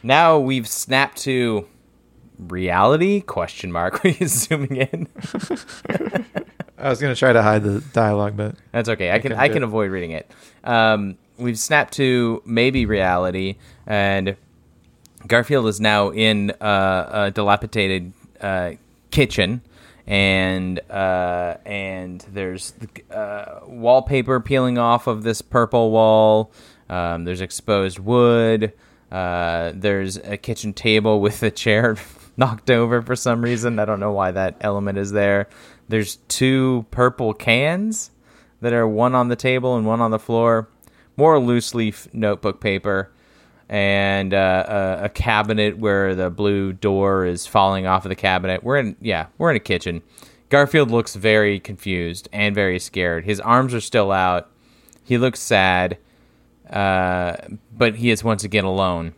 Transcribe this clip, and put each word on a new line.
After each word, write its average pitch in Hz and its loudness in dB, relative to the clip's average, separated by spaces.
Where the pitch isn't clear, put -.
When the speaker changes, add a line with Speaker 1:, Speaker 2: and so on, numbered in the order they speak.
Speaker 1:
Now 156 6
we've 127 -2
snapped - -2
to 120 -2
reality, 98 2
question - -8
mark. 87 -4
<laughs> - -
Are 190 6
you 175 0
zooming 143 -4
in? 131 -4
<laughs> - -8
Speaker 2:
I 143 -4
was 127 -2
gonna 139 -2
try 127 4
to 117 6
hide 107 4
the 104 0
dialogue, 104 0
but 104 -6
Speaker 1:
That's 113 -2
okay. 95 -2
I 95 2
Speaker 2:
I 113 4
Speaker 1:
can, 117 -2
Speaker 2:
couldn't 113 -4
Speaker 1:
I 131 4
Speaker 2:
do 110 0
Speaker 1:
can 143 0
Speaker 2:
it. 120 -2
Speaker 1:
avoid 107 -2
reading 87 -6
it. 80 -10
Um, 110 2
we've 120 -4
snapped - 0
to 123 0
maybe 123 0
reality, 95 0
and 98 0
Garfield 120 2
is 104 -4
now 104 2
in, 104 0
uh, 98 0
a 101 -2
dilapidated, 101 0
uh, 92 -4
kitchen, 120 0
and, 95 0
uh, 90 -2
and 95 -8
there's, 95 -8
uh, 104 -10
wallpaper 127 2
peeling 127 0
off 117 2
of 110 -4
this 113 -2
purple 117 2
wall. 110 6
Um, 85 -4
there's 90 -6
exposed 95 -2
wood. 113 2
Uh, 85 -4
there's 98 -2
a 101 -10
kitchen 107 -8
table 107 2
with 101 0
a 110 2
chair 110 0
<laughs> - -20
knocked 120 -2
over 117 2
for 120 -4
some 117 -2
reason. 117 -2
I 107 2
don't 104 -2
know 104 -2
why 95 0
that 92 -4
element 101 -4
is 101 -4
there. 101 0
There's 107 -2
two 131 0
purple 123 0
cans 170 0
that 120 -2
are 117 2
one 113 0
on 123 2
the 120 -2
table 127 0
and 110 0
one 113 0
on 113 0
the 110 -2
floor. 117 0
More 156 6
loose 120 0
leaf 110 -2
notebook 104 -2
paper. 98 -2
And, 98 0
uh, 95 2
a, 101 -6
a - -2
cabinet 107 0
where 98 0
the 92 -2
blue 101 -2
door 98 0
is 87 -4
falling 98 2
off 92 0
of 95 -8
the 95 -2
cabinet. 92 -2
We're 123 -2
in, 110 -4
yeah, 90 -4
we're 165 2
in 135 0
a 104 -2
kitchen. 87 -4
Garfield 143 4
looks 117 -2
very 104 2
confused 90 -8
and 104 0
very 95 0
scared. 87 -2
His 101 -4
arms 123 2
are 113 -2
still 101 0
out. 92 0
He 123 0
looks 123 0
sad, 92 2
uh, 92 -2
but 113 0
he 117 0
is 107 0
once 110 -2
again 98 0
alone. 92 -2